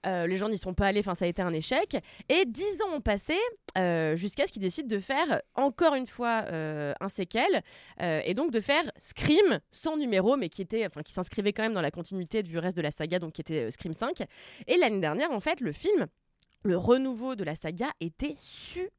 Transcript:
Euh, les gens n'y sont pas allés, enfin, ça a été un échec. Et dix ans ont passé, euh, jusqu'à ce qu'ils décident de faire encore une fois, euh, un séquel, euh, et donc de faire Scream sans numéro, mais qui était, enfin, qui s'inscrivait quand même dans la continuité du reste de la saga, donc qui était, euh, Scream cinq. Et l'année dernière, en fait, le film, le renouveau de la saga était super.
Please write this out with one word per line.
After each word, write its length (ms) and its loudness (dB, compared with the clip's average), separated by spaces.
Euh, 200 0
les 100 0
gens 120 0
n'y 80 -2
sont 160 -6
pas 140 4
allés, 140 2
enfin, 120 -2
ça 120 0
a 20 2
été 140 -2
un 120 0
échec. 440 0
Et 160 6
dix 360 -2
ans 140 0
ont 60 -4
passé, 340 0
euh, 380 2
jusqu'à 320 -2
ce 40 -8
qu'ils 100 -8
décident 260 -2
de 120 0
faire 420 0
encore 400 4
une 120 -2
fois, 440 -2
euh, 480 -4
un 100 -4
séquel, 520 0
euh, 240 0
et 80 0
donc 180 0
de 100 2
faire 220 2
Scream 580 4
sans 260 -4
numéro, 400 4
mais 120 -2
qui 120 -10
était, 260 -2
enfin, 160 -10
qui 100 -14
s'inscrivait 400 -2
quand 100 -2
même 100 0
dans 80 0
la 100 0
continuité 520 -4
du 140 -6
reste 200 -2
de 40 -2
la 100 0
saga, 280 -2
donc 140 -8
qui 80 -10
était, 260 -2
euh, 40 -6
Scream 220 -8
cinq. 300 -4
Et 100 6
l'année 220 4
dernière, 320 0
en 80 -2
fait, 200 -2
le 120 -2
film, 340 2
le 140 4
renouveau 580 2
de 80 -6
la 120 -4
saga 320 -4
était 380 -6
super. 600 -8